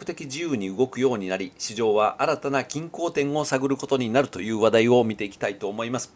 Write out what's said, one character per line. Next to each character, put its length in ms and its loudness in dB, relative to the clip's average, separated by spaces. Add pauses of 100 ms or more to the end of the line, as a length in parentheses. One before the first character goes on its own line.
的 180 -8
自 180 -10
由 160 -2
に 200 -4
動 120 2
く 120 -8
よ 140 2
う 60 -2
に 80 -6
な 100 -2
り、 220 -8
市 160 -8
場 180 2
は 300 2
新 140 0
た 120 -6
な 140 0
均 260 -10
衡 220 -4
点 240 0
を 100 0
探 220 0
る 100 0
こ 80 -10
と 140 2
に 100 -2
な 140 4
る 40 -6
と 140 -10
い 80 -6
う 100 -2
話 120 6
題 180 6
を 140 8
見 120 -4
て 80 -6
い 60 -4
き 80 -18
た 100 -4
い 120 -6
と 100 -4
思 160 -6
い 60 -6
ま 80 -4
す。 160 -12